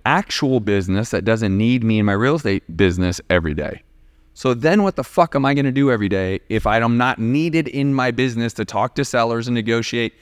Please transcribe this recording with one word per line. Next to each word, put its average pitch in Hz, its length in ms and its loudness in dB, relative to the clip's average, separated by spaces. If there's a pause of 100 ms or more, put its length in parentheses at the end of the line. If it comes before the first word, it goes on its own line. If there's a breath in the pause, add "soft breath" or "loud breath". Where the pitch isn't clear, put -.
actual 135 540 0
business 98 500 0
that 95 140 -2
doesn't 110 320 0
need 120 260 2
me 110 160 2
in 104 80 2
my 101 60 2
real 123 240 2
estate 98 400 -4
business 90 440 2 (100)
every 80 240 0
day. - 280 -6 (520)
So 127 200 -2
then 160 300 2
what 190 120 0
the 131 80 -4
fuck - 300 0
am 139 100 0
I 139 100 2
gonna 139 180 0
do 139 180 2
every 104 180 0
day 95 400 -2
if 110 180 -2
I'm 117 300 2
not 123 220 0
needed 151 500 0
in 139 260 -2
my 127 180 0
business 117 420 -2
to 110 100 -6
talk 110 300 -4
to 139 100 -2
sellers 117 440 -2
and 123 80 0
negotiate 117 640 -2